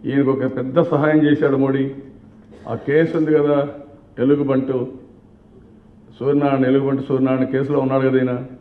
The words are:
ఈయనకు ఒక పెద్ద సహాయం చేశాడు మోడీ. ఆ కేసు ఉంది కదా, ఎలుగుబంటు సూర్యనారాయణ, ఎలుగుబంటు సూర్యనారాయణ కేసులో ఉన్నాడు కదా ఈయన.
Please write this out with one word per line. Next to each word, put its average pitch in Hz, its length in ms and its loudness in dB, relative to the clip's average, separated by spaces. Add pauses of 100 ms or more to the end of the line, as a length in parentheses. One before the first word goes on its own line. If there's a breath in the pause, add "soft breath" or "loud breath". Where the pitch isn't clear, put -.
ఈయనకు 135 260 0
ఒక 131 260 -2
పెద్ద 131 240 0
సహాయం 151 460 2
చేశాడు 143 300 2
మోడీ. 135 380 0 (720)
ఆ 117 60 -6
కేసు 156 420 0
ఉంది 156 180 0
కదా, 147 340 2 (500)
ఎలుగుబంటు 131 760 0 (1300)
సూర్యనారాయణ, 139 460 2
ఎలుగుబంటు 135 380 0
సూర్యనారాయణ 131 460 0
కేసులో 135 320 -2
ఉన్నాడు 131 280 0
కదా 131 100 2
ఈయన. 127 280 -2 (140)